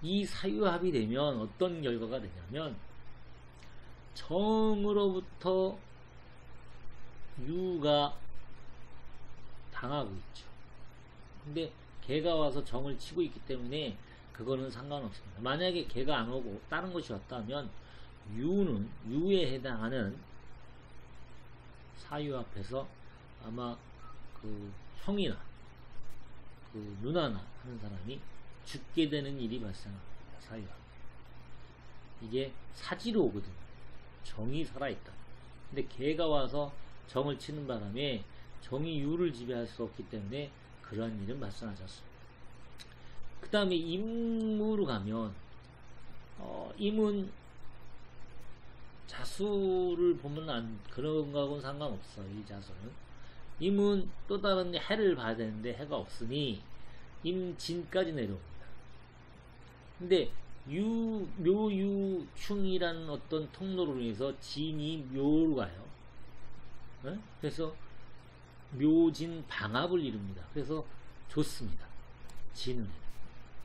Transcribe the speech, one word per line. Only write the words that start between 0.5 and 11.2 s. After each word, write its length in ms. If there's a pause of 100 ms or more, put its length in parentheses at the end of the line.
되면 480
어떤 420
결과가 380
되냐면, 560 (1400)
정으로부터 1600 (1700)
유가 760 (1600)
당하고 380
있죠. 360 (1000)